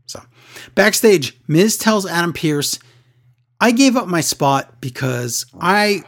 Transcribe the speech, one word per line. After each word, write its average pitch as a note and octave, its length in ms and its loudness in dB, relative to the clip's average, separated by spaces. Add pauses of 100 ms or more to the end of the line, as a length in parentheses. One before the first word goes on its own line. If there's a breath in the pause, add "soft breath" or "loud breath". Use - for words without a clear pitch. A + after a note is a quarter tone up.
So, - 160 -16 (520 loud breath)
backstage, G3 640 2 (100)
Miz F3+ 300 2
tells G#3+ 300 0
Adam E3+ 260 -2
Pearce, D3 460 -4 (840 soft breath)
"I A3+ 100 4
gave B3+ 280 2
up F#3+ 100 -4
my E3+ 140 0
spot - 580 -2
because B2 640 -6 (160)
I G3+ 480 0